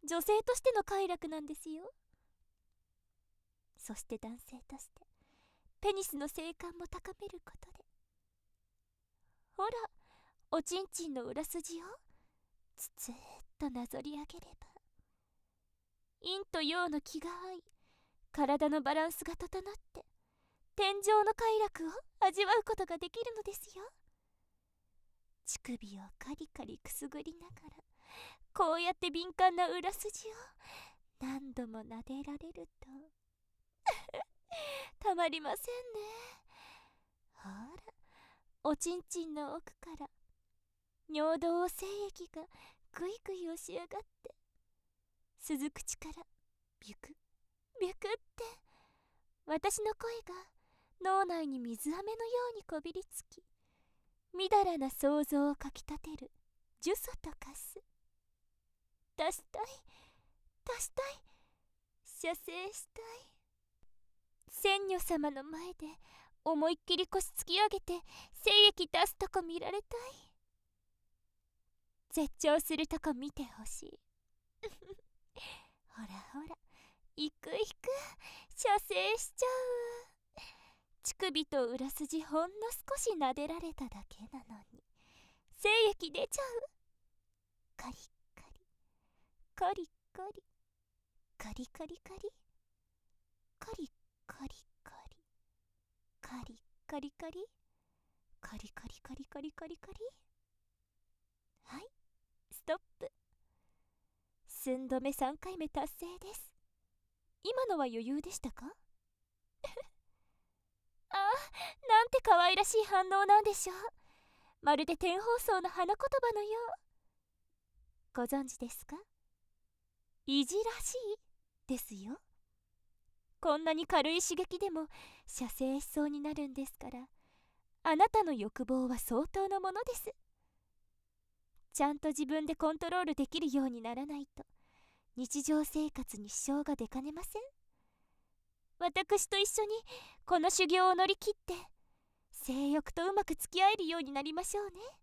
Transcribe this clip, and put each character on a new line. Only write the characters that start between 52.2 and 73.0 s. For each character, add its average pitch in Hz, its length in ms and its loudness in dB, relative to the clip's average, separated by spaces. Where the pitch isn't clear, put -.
よ 494 240 0
う - 40 -10
に 415 100 -12
こ 320 160 -4
び 339 120 -10
り 370 120 -6
つ - 220 -12
き、 - 180 -20
み 370 140 0
だ 403 140 8
ら 349 120 2
な 269 140 -2
想 294 340 4
像 285 260 4
を 285 40 0
か - 160 -8
き - 120 -14
た 302 160 -10
て - 160 -12
る - 160 -14
呪 359 100 2
詛 508 280 -6
と 311 160 -8
化 277 160 -16
す。 - 260 -14
出 294 160 2
し - 180 -8
た - 100 -8
い、 - 20 -2
出 480 140 -4
し - 100 -4
た - 120 -2
い、 554 200 -8
射 - 300 -4
精 330 180 -10
し - 220 -12
た 453 80 -16
い。 453 40 -14
仙 392 380 0
女 370 120 0
様 302 300 0
の 269 120 -10
前 320 300 -10
で 311 140 -14
思 311 240 4
い 339 60 4
っ - 100 -2
き 349 140 4
り 359 80 2
腰 - 220 0
突 - 180 -6
き 339 80 0
上 403 140 8
げ 403 120 0
て 349 140 -4
精 427 60 6
液 370 240 4
出 349 140 6
す - 100 -6
と 392 160 -2
こ 381 80 4
見 339 180 -4
ら - 120 -4
れ 392 100 -2
た - 160 -10
い。 508 300 -12
絶 302 160 2
頂 311 220 6
す 311 160 -2
る 311 100 2
と 320 140 -4